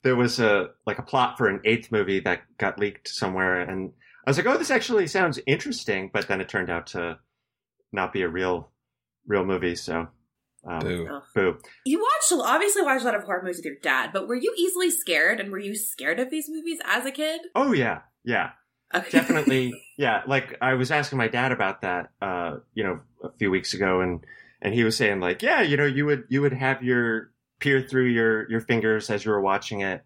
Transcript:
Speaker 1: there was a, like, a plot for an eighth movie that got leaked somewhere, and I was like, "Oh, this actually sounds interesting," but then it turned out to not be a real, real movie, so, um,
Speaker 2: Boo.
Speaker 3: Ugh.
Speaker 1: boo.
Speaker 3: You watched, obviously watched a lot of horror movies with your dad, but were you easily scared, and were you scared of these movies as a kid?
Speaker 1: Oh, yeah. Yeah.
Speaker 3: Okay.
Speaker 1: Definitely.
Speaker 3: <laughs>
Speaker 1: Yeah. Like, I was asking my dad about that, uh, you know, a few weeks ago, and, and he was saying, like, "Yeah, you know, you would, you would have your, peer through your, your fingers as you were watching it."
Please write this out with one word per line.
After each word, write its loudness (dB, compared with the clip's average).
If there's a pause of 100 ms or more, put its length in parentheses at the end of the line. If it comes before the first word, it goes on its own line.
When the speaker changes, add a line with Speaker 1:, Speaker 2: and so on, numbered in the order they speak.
Speaker 1:
there 4
was 2
a, 4 (180)
like, -2
a -10
plot 0
for 4
an 0
eighth 2
movie 2
that -2 (160)
got 0
leaked -4
somewhere, 0
and -6 (340)
I 2
was 4
like, 0
"Oh, 4
this -2
actually 2
sounds 0
interesting," -2
but -2
then 0
it -8
turned -2
out -4
to -6 (720)
not -2
be -2
a 0
real, -2 (560)
real 2
movie, 0
so, -6 (600)
um, -6
Speaker 2:
Boo. -4
Speaker 3:
Ugh. -10 (120)
Speaker 1:
boo. 2 (280)
Speaker 3:
You 0
watched, 2
obviously 2
watched 2
a -2
lot 0
of -4
horror -4
movies -6
with -14
your -10
dad, 0
but -4
were -2
you -2
easily 0
scared, 0
and -8
were -8
you -8
scared -4
of -2
these -6
movies -8
as 0
a -2
kid? -4 (140)
Speaker 1:
Oh, 2
yeah. 0 (220)
Yeah. -2 (440)
Speaker 3:
Okay. -2
Speaker 1:
Definitely. 2 (160)
Speaker 3:
<laughs> -20
Speaker 1:
Yeah. 2
Like, 0
I 2
was 0
asking 0
my 2
dad 2
about 0
that, -4 (120)
uh, -4 (160)
you -2
know, -2 (240)
a -12
few 2
weeks 0
ago, 2
and, -2 (360)
and -2
he 4
was 2
saying, 2
like, -2
"Yeah, 2
you 2
know, 2
you 0
would, 0
you 2
would 2
have 0
your, 0 (280)
peer 4
through 2
your, 2
your 0
fingers 2
as -2
you 0
were 2
watching 0
it." -4